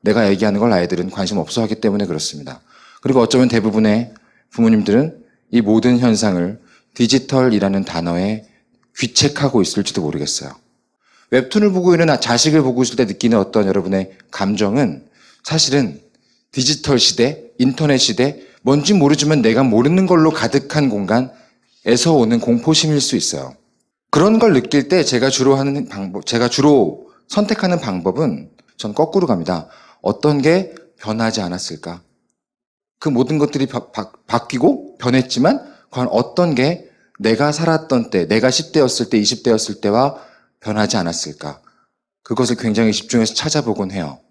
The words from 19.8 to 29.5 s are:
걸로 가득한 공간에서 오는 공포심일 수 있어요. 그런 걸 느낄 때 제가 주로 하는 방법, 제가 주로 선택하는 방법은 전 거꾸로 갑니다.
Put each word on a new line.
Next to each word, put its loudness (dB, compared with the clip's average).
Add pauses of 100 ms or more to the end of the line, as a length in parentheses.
걸로 4
가득한 -2
공간에서 -2
오는 2
공포심일 0
수 -2
있어요. -6 (520)
그런 4
걸 4
느낄 2
때 2
제가 0
주로 2
하는 -4
방법, -10
제가 0
주로 2 (180)
선택하는 -2
방법은 -4 (260)
전 -10
거꾸로 0
갑니다. -4 (340)